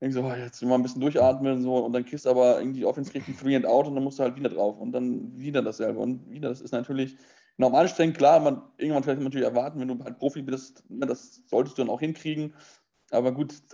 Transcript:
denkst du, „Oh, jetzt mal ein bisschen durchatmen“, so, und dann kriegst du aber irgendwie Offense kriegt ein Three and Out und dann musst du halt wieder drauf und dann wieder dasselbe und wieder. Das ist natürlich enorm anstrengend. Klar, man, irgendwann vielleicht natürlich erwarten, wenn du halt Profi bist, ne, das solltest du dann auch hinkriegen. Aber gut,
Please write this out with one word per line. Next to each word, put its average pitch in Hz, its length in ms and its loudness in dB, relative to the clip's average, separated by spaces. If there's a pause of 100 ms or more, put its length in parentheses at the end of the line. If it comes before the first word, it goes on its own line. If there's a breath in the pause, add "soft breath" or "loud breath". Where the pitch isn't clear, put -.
denkst 131 160 -4
du, 123 60 -2
„Oh, 131 100 -4
jetzt 120 300 -10
mal 123 120 4
ein 127 80 2
bisschen 127 180 -6
durchatmen“, 135 600 2
so, 127 160 0
und 120 160 0
dann 123 100 -2
kriegst 143 220 -12
du 131 40 2
aber 123 300 6
irgendwie 131 240 -4
Offense - 280 -2
kriegt - 180 -8
ein 135 80 -10
Three 135 180 2
and 127 100 2
Out 139 220 4
und 143 80 -6
dann 135 80 -2
musst 135 160 -6
du 139 40 2
halt 123 120 0
wieder 139 140 -4
drauf 101 280 -2
und 117 140 -8
dann 123 480 -6
wieder 143 220 -2
dasselbe 110 380 -4
und 127 300 -6
wieder. 143 200 -8
Das 131 100 -6
ist - 140 -10
natürlich 131 420 -4 (420 soft breath)
enorm 127 180 4
anstrengend. 165 420 4
Klar, 156 240 8
man, 139 200 0 (160)
irgendwann 147 260 0
vielleicht 139 180 -2
natürlich 135 260 -2
erwarten, 131 320 -2
wenn 127 80 -4
du 127 160 -6
halt 120 160 -14
Profi 143 220 -4
bist, 131 480 -10
ne, 135 160 -6
das - 420 -8
solltest 131 300 0
du 135 60 0
dann 113 60 -2
auch 110 120 -4
hinkriegen. 156 520 -6 (560 soft breath)
Aber 127 220 2
gut, 135 220 -4 (200)